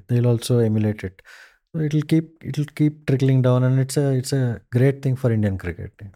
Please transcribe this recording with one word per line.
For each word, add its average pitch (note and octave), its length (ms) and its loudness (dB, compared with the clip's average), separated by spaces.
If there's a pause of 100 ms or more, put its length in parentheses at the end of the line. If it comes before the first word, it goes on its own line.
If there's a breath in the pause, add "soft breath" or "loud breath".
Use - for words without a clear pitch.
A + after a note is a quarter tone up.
they'll A#2+ 220 2
also A#2+ 320 0
emulate G#2+ 420 0
it. F#2 200 -12 (500 loud breath)
So D#3+ 100 -6
it'll D3+ 200 0
keep, D#3+ 420 -2
it'll C#3+ 220 -6
keep D3+ 400 -2
trickling C3+ 360 2
down, B2+ 220 2
and C3 160 2
it's C3 160 -4
a, C#3+ 140 0
it's B2+ 220 -2
a B2 280 -2 (120)
great C3+ 300 2
thing C3 140 -2
for A#2+ 160 0
Indian G#2 260 0
cricket. F#2 340 -10 (240)